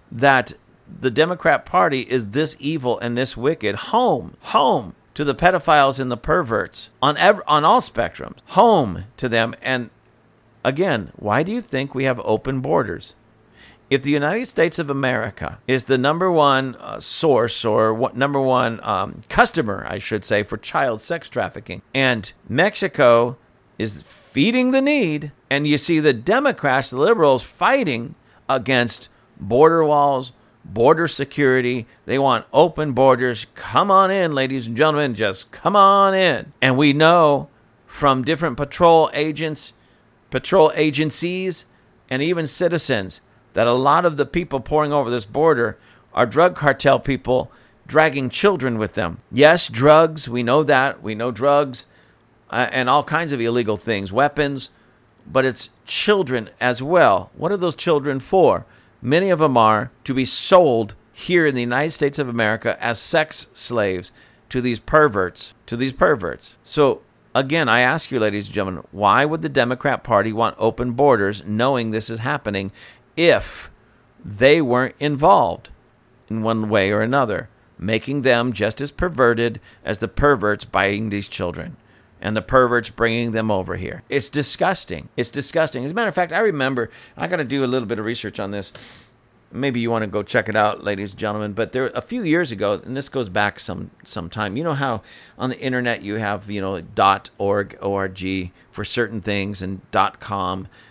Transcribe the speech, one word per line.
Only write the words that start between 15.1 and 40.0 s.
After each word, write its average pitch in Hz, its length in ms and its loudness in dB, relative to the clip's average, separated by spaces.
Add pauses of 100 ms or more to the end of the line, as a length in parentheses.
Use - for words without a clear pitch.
is 127 200 -2
the 131 120 2
number 156 320 0
one, 139 460 2
uh, 107 240 -14
source 120 640 0
or 110 300 2
what, 117 240 -4
number 139 240 0
one, 123 420 0
um, 95 460 -4
customer, 120 600 0
I 98 100 -8
should 101 260 -6
say, 104 180 0
for 107 140 -10
child 123 440 -4
sex - 280 -8
trafficking, - 520 -8 (120)
and 127 380 0 (180)
Mexico 127 880 2 (420)
is 104 220 -8
feeding 240 720 0
the 269 100 2
need, 170 500 -2 (180)
and 143 160 -2
you 147 120 2
see 156 240 0
the 151 100 4
Democrats, 139 800 0
the 127 80 -6
liberals, 151 460 4
fighting 175 720 -2 (340)
against 127 580 0 (320)
border 156 460 4
walls, 143 480 2 (320)
border 156 420 2
security. 131 800 -2 (180)
They 131 140 -2
want 131 320 0
open 151 400 2
borders. 123 640 2
Come 160 340 2
on 190 220 6
in, 175 240 0
ladies 131 320 -2
and 117 80 -6
gentlemen, 147 400 2
just 104 360 -4
come - 260 0
on 196 360 6
in. 180 380 0 (100)
And 131 160 4
we 147 140 6
know 151 560 4 (380)
from 131 400 0
different 147 320 -2
patrol 160 560 4
agents, 151 580 -4 (580)